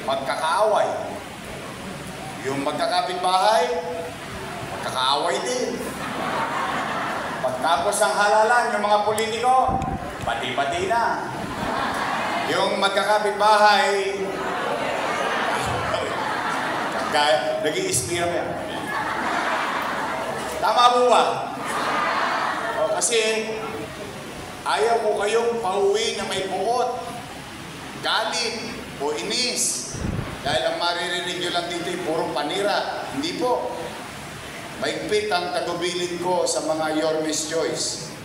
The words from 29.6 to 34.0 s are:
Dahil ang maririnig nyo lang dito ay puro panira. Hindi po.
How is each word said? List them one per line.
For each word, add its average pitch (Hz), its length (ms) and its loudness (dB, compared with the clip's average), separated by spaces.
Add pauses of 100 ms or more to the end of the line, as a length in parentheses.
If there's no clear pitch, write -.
Dahil 156 240 2
ang 165 100 -2
maririnig 175 640 -2
nyo 175 80 -2
lang 170 200 -2
dito 170 200 -4
ay 165 160 -4
puro 160 240 0
panira. 175 840 -2
Hindi 151 260 -2
po. - 340 0 (1040)